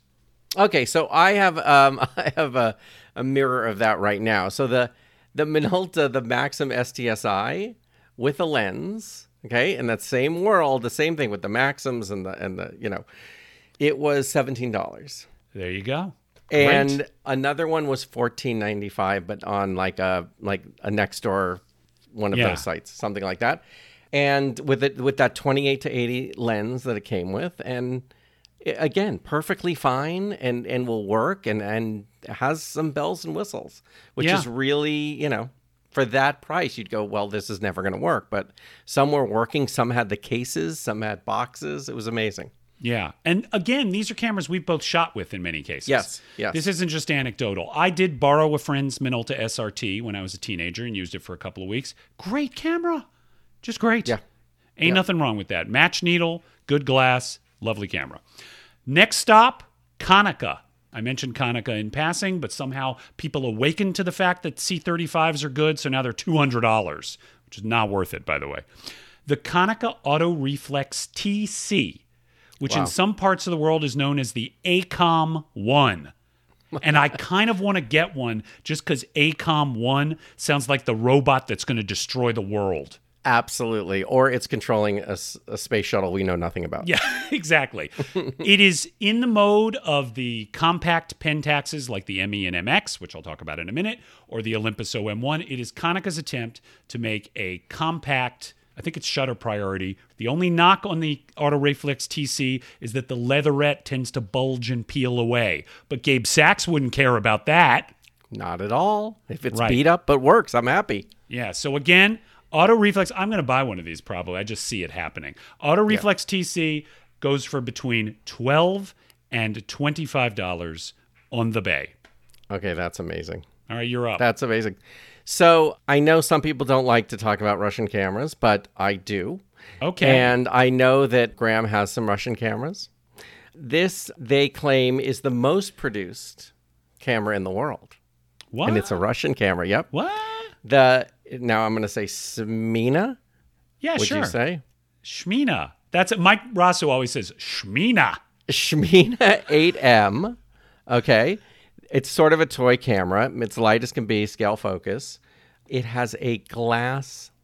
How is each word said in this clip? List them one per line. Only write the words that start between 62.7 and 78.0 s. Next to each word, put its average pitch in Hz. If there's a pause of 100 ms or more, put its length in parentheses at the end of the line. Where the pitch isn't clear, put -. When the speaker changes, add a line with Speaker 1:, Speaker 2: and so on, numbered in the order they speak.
Speaker 2:
people 143
awakened 156
to 202
the 175
fact 180
that 156
C -
thirty-fives 165
are 151
good, 151
so -
now 131
they're 123
two 160
hundred 127
dollars, 104 (280)
which -
is 98
not 110
worth 98
it, -
by 73
the 71
way. 71 (640)
The 143
Konica 208
Auto 156
Reflex 139
T 202
C, - (540)
which -
in -
Speaker 1:
Wow. 90
Speaker 2:
some 190
parts 185
of 180
the 170
world 156
is 131
known 143
as 120
the 120 (140)
acom 165
One. 104 (720)
And 151
I 143
kind 202
of 202
wanna 196
get 151